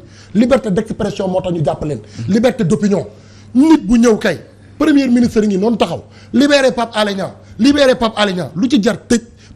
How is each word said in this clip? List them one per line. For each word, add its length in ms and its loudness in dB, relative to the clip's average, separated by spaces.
liberté 360 2
d'expression 580 -4
moo 120 -2
tax 140 -6
ñu 100 -4
jàpp 200 -4
leen. 160 -6
Liberté 360 0
d'opinion. 420 0
Nit 280 6
bu 160 0
ñëw 200 4
kay, 200 -4
premier 300 2
ministre 380 2
ngi 100 0
noonu 200 0
taxaw, 260 -4
libérer 400 2
Pape 220 -6
Alé 200 -2
Niang, 160 -8
libérer 360 2
Pape 220 -4
Alé 180 -2
Niang, 220 -6
lu 120 -2
ci 140 0
jar 160 -2
tëj 220 -2